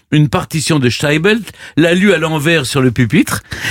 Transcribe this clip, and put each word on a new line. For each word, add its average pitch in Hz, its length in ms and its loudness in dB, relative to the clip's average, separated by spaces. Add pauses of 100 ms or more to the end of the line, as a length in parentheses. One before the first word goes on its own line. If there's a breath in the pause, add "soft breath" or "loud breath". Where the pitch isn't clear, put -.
(120)
une 151 160 4
partition 165 520 -2
de 123 100 2
Steibelt, 160 640 -2 (240 loud breath)
la 165 160 2
lut 190 200 2
à 165 40 2
l'envers 156 480 0
sur 135 160 -2
le 131 100 4
pupitre, 127 500 0 (300 loud breath)